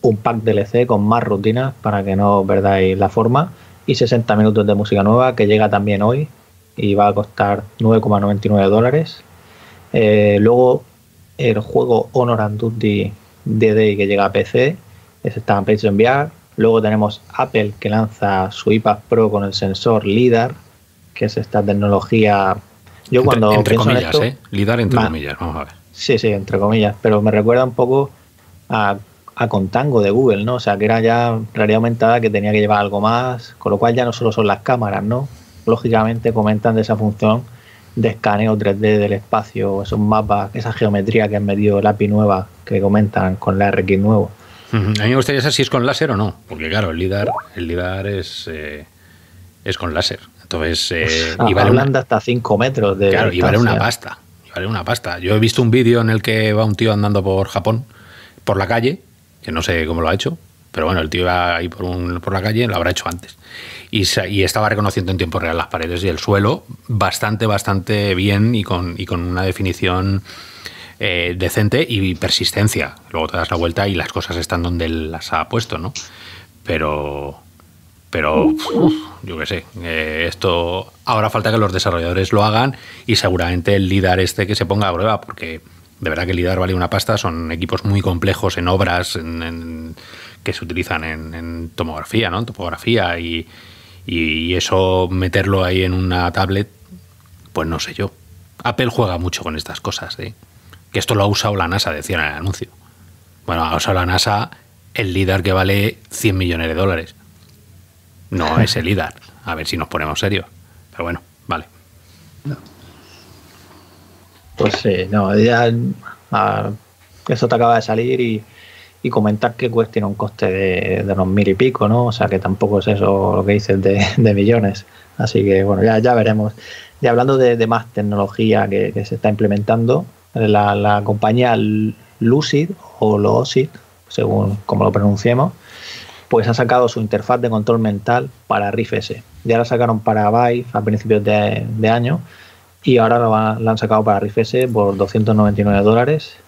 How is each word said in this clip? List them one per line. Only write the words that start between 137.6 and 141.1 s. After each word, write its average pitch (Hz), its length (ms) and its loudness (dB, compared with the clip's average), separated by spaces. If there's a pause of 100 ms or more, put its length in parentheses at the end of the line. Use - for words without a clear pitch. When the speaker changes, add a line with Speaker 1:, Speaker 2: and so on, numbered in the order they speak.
Speaker 1:
mental 113 500 0 (180)
para 101 240 0
Rift 113 220 -4
S. 113 300 -6 (220)
Ya 117 140 2
la 117 60 2
sacaron 117 360 0
para 107 300 2
Vive 120 420 2
a 107 100 -2
principios 107 420 0